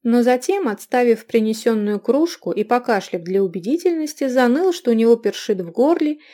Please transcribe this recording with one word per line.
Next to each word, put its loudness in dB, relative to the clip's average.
но 2
затем, 0
отставив 0
принесённую 0
кружку -2
и -2
покашляв -2
для 0
убедительности, -2
заныл, 2
что -4
у 2
него 4
першит -4
в -10
горле, 0